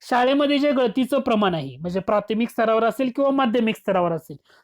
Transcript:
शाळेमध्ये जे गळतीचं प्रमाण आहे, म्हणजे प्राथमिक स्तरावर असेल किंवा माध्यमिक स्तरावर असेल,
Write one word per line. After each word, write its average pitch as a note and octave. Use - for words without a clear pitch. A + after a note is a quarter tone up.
शाळेमध्ये C#4
जे C#4+
गळतीचं B3+
प्रमाण G#3
आहे, C3+
म्हणजे F3
प्राथमिक G#3+
स्तरावर A3+
असेल A#3
किंवा C#4
माध्यमिक A#3+
स्तरावर F3+
असेल, D#3